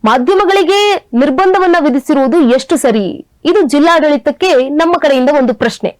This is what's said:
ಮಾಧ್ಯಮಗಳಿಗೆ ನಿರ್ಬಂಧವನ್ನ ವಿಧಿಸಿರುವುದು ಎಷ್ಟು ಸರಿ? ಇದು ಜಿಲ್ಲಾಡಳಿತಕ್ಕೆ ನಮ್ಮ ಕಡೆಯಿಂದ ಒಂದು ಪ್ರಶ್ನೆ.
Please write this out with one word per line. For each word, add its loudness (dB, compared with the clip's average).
ಮಾಧ್ಯಮಗಳಿಗೆ 0
ನಿರ್ಬಂಧವನ್ನ 0
ವಿಧಿಸಿರುವುದು 0
ಎಷ್ಟು -2
ಸರಿ? 0
ಇದು 2
ಜಿಲ್ಲಾಡಳಿತಕ್ಕೆ 0
ನಮ್ಮ 0
ಕಡೆಯಿಂದ 2
ಒಂದು 0
ಪ್ರಶ್ನೆ. -4